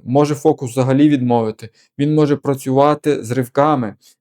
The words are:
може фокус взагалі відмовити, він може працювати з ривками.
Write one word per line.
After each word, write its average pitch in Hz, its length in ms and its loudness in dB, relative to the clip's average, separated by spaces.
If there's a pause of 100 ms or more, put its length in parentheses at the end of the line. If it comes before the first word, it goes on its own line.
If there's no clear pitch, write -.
може 143 320 0
фокус 143 360 -2
взагалі 135 380 2
відмовити, 120 600 -2 (300)
він 151 160 0
може 147 200 2
працювати 143 880 0
з 110 80 -8
ривками. 127 640 -2 (260)